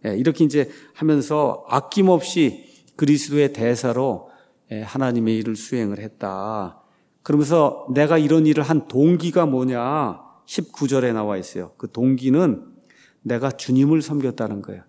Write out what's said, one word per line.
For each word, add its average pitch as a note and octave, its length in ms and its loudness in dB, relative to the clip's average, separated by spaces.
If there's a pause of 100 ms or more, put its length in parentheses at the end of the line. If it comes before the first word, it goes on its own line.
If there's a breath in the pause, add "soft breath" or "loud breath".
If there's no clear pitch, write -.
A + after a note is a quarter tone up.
예, G2+ 100 -4
이렇게 D3+ 280 2
이제 C#3 260 0 (240 loud breath)
하면서 D3+ 720 0
아낌없이 E3 960 2 (300 loud breath)
그리스도의 C#3+ 560 2
대사로, A#2+ 760 -2 (420 soft breath)
예, G#2+ 100 -8
하나님의 A2+ 580 -2
일을 A2 180 -6
수행을 G#2 420 -4
했다. G2+ 840 -10 (420 soft breath)
그러면서 D3 720 2
내가 D3 240 4
이런 D#3 300 4
일을 D3+ 160 2
한 D3+ 260 0
동기가 E3 560 2
뭐냐? B2+ 760 -2 (260)
십구 - 420 -6
절에 B2+ 240 2
나와 G#2+ 240 -2
있어요. F2+ 400 -10
그 - 140 -12
동기는 C3 720 2 (600 soft breath)
내가 A#2+ 280 -4
주님을 C#3+ 500 2
섬겼다는 A#2+ 640 -6
거예요. F#2+ 260 -16